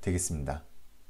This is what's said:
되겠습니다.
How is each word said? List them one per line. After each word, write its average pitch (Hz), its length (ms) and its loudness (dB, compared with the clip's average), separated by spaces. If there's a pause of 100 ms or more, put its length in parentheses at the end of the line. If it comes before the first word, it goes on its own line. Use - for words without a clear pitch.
되겠습니다. 76 640 2 (460)